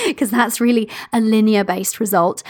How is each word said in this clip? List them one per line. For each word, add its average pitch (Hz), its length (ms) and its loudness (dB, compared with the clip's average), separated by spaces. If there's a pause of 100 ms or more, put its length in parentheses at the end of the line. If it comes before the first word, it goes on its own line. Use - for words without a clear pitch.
<laughs> 339 100 -2
'Cause 220 140 -4
that's 233 300 0
really 233 280 2 (220)
a 240 80 0
linear-based 214 800 2
result, 190 500 0